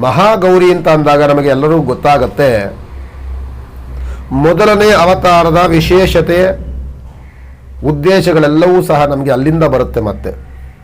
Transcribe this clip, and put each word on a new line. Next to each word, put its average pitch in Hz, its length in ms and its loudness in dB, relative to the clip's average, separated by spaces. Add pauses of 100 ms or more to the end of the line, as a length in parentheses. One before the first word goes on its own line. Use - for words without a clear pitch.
ಮಹಾಗೌರಿ 185 720 2
ಅಂತ 170 160 -2
ಅಂದಾಗ 147 340 2
ನಮಗೆ 143 260 2
ಎಲ್ಲರೂ 151 320 2
ಗೊತ್ತಾಗತ್ತೆ, 127 1040 -2 (1500)
ಮೊದಲನೇ 202 580 2
ಅವತಾರದ 175 800 2
ವಿಶೇಷತೆ, 175 1040 0 (1120)
ಉದ್ದೇಶಗಳೆಲ್ಲವೂ 165 960 2
ಸಹ 160 220 0
ನಮಗೆ 139 260 -2
ಅಲ್ಲಿಂದ 156 340 0
ಬರುತ್ತೆ. 127 360 -2
ಮತ್ತೆ 101 300 -8 (540)